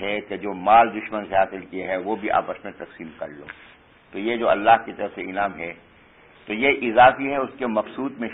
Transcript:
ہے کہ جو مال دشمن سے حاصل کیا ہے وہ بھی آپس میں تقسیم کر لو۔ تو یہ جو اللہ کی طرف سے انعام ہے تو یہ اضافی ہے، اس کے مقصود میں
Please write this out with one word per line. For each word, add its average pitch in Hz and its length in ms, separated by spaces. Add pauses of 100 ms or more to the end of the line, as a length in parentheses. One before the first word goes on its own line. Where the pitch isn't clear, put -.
ہے 101 200
کہ 104 160
جو 98 240
مال 110 340
دشمن 107 340
سے 95 80
حاصل 95 300
کیا 92 220
ہے 92 100
وہ 101 180
بھی 101 160
آپس - 320
میں 98 140
تقسیم 82 400
کر 80 120
لو۔ 73 160 (680)
تو 98 60
یہ 113 180
جو 113 120
اللہ 104 360
کی 104 80
طرف 101 220
سے 92 80
انعام 95 360
ہے 85 140 (760)
تو 107 60
یہ 131 160 (120)
اضافی 127 480
ہے، 143 80
اس 131 200
کے 127 100
مقصود 117 420 (100)
میں 113 140